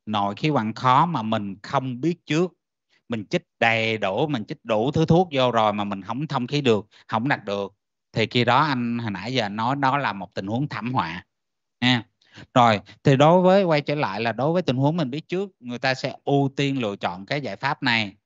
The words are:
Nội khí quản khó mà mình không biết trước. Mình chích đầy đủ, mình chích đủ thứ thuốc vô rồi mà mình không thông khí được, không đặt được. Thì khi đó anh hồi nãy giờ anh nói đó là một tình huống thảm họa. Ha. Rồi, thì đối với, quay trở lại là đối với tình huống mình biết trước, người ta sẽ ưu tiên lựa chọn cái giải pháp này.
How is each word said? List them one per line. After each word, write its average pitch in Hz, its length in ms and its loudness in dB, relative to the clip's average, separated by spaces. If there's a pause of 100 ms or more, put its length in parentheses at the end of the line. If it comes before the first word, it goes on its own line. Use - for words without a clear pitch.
Nội 101 300 -2
khí 151 140 -2
quản 110 240 0
khó 131 320 4
mà 160 160 -2
mình 107 420 -4
không 131 380 -6
biết 170 240 -4
trước. 170 260 0 (580)
Mình 113 200 -6
chích 170 140 -2 (160)
đầy 113 380 2
đủ, 104 300 -2
mình 131 180 -4
chích - 200 -14
đủ 113 260 0
thứ 160 140 0
thuốc 170 260 4
vô 127 200 2
rồi 110 220 2
mà 104 100 -2
mình 101 180 -4
không 117 260 -6
thông 123 200 -4
khí 143 140 -2
được, 113 260 2 (200)
không 113 200 -2
đặt 139 180 -2
được. 101 280 -6 (380)
Thì 110 200 0
khi 123 140 2
đó 120 160 4
anh 120 380 -2
hồi 110 120 -4
nãy 98 220 -8
giờ 120 120 0
anh 101 100 -6
nói 120 200 -2
đó 135 220 0
là 120 160 -2
một 95 200 -14
tình 92 140 -8
huống 123 220 -2
thảm 120 240 -8
họa. 90 320 -4 (560)
Ha. 123 240 2 (480)
Rồi, 117 280 6 (220)
thì 139 120 6
đối 160 260 6
với, 185 220 6
quay 160 180 2
trở 147 140 -4
lại 110 260 -4
là 117 100 0
đối 131 220 -2
với 180 80 0
tình 131 160 -2
huống 147 200 2
mình 143 120 -2
biết 147 180 -8
trước, 190 220 -6 (100)
người 120 200 -10
ta 131 140 0
sẽ 123 300 -6
ưu 139 320 2
tiên 139 260 -2
lựa 104 140 -2
chọn 95 300 -6
cái 143 160 -4
giải 101 140 -8
pháp 139 280 -6
này. 113 320 0 (100)